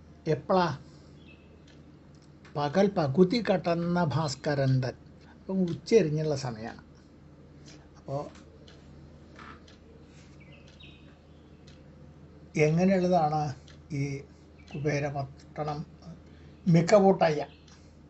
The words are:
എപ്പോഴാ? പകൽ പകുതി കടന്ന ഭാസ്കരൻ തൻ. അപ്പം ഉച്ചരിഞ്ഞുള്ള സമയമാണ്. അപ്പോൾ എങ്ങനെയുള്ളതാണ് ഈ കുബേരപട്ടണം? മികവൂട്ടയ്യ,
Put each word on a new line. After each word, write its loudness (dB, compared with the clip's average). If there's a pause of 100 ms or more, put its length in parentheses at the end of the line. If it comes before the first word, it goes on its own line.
(260)
എപ്പോഴാ? 0 (1900)
പകൽ 0 (120)
പകുതി 2
കടന്ന -2 (160)
ഭാസ്കരൻ -2
തൻ. -6 (380)
അപ്പം -8 (120)
ഉച്ചരിഞ്ഞുള്ള 0
സമയമാണ്. -10 (1120)
അപ്പോൾ -10 (4000)
എങ്ങനെയുള്ളതാണ് 2 (580)
ഈ -2 (680)
കുബേരപട്ടണം? -6 (880)
മികവൂട്ടയ്യ, 4 (680)